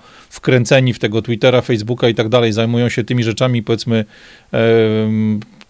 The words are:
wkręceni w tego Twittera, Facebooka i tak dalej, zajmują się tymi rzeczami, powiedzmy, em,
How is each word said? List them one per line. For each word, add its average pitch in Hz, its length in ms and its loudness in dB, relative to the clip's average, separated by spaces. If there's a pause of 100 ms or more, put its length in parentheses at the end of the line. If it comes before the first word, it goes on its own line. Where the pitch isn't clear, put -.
(300)
wkręceni 127 640 2
w - 60 -8
tego 107 220 -2
Twittera, 117 400 2
Facebooka 117 480 -2
i 113 60 -2
tak 110 140 -2
dalej, 117 240 2
zajmują 117 360 0
się 120 140 -4
tymi 123 200 -2
rzeczami, 117 400 -2
powiedzmy, 113 420 -2 (460)
em, 110 880 0 (300)